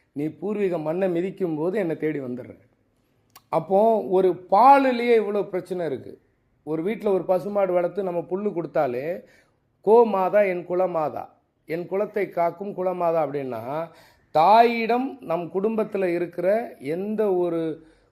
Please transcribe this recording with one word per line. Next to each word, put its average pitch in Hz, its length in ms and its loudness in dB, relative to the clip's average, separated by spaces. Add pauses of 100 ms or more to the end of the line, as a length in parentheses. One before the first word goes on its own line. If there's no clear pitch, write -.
(120)
நீ 147 160 -6
பூர்வீக 190 500 -4
மண்ணை 165 320 -2
மிதிக்கும் 175 480 -4
போது 185 220 -2
என்னை 165 180 -2
தேடி 151 220 -4
வந்துடுற. 123 380 -12 (920)
அப்போ 196 540 2
ஒரு 185 480 2
பாலுலேயே 240 680 6
இவ்வளோ 208 240 0
பிரச்சனை 180 420 -6
இருக்கு. 120 340 -8 (440)
ஒரு 160 200 -4
வீட்ல 208 280 -2
ஒரு 185 120 0
பசுமாடு 185 500 0
வளர்த்து 175 300 0
நம்ம 175 160 -4
புல்லு 185 320 -4
கொடுத்தாலே, 156 720 -4 (580)
"கோ 226 240 6
மாதா 196 360 2
என் 180 260 -2
குலமாதா, 170 580 -2 (400)
என் 165 220 -6
குலத்தை 202 420 -4
காக்கும் 170 460 -4
குலமாதா" 175 460 0
அப்படின்னா, 139 640 -6 (440)
தாயிடம் 233 920 4
நம் 165 320 -4
குடும்பத்துல 208 500 -2
இருக்கிற 175 760 -2
எந்த 196 540 -2
ஒரு 170 540 -2 (240)